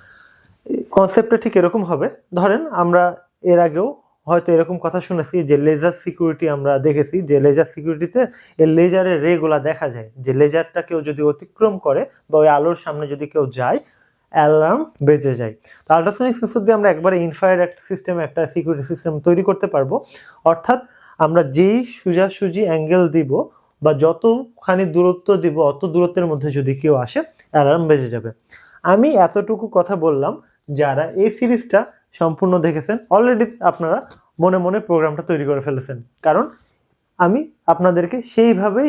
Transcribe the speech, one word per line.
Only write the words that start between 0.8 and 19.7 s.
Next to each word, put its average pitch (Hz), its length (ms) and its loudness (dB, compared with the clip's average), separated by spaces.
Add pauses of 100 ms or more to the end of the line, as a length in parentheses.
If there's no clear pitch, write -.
কনসেপ্টটা 220 480 2
ঠিক 220 160 -4
এরকম 175 300 2
হবে, 165 180 -2 (320)
ধরেন 202 220 0 (200)
আমরা 175 220 2 (480)
এর 175 160 6
আগেও 170 200 -2 (420)
হয়তো 170 260 0
এরকম 165 300 0
কথা 165 220 -4
শুনেছি 175 280 -4 (140)
যে 147 60 4 (120)
লেজার 156 360 0
সিকিউরিটি 165 420 -4 (100)
আমরা 139 180 0 (140)
দেখেছি, 147 280 0 (140)
যে 147 60 4 (100)
লেজার 156 280 2
সিকিউরিটিতে 165 460 -4 (440)
এই 160 40 6 (100)
লেজারের 180 480 2
রে 170 60 2 (100)
গুলা 156 160 0 (120)
দেখা 156 260 -4
যায়, 110 120 -14 (180)
যে 131 60 -2 (100)
লেজারটা 160 460 0
কেউ 165 120 -4 (100)
যদি 147 120 -6 (100)
অতিক্রম 196 420 -2 (120)
করে 151 160 0 (280)
বা 151 120 0
ওই 156 60 6 (100)
আলোর 160 260 0
সামনে 151 300 -10
যদি 143 200 -8
কেউ 151 100 0 (140)
যায়, 139 220 -2 (540)
অ্যালার্ম 156 480 2 (260)
বেজে 139 320 2
যায়। 110 140 -8 (320)
তো - 120 -2
আল্ট্রাসনিক 208 420 -2
সেন্সর 226 260 -4
দিয়ে 220 140 4
আমরা 208 140 2
একবারে 175 220 0 (120)
ইনফ্রারেড 180 400 0
একটা - 220 -14
সিস্টেম, 185 260 -6 (120)
একটা - 140 -6 (120)
সিকিউরিটি 151 380 -4
সিস্টেম 165 220 -6 (140)
তৈরি 175 220 2
করতে 196 240 -2